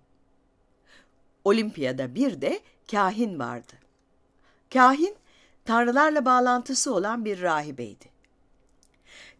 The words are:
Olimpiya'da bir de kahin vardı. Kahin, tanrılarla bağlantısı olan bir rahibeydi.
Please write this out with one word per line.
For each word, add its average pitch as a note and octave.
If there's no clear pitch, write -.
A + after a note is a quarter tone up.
Olimpiya'da C#3
bir G#3+
de A3+
kahin G#3
vardı. A#2+
Kahin, C4+
tanrılarla B3
bağlantısı B3
olan G#3+
bir G3
rahibeydi. D3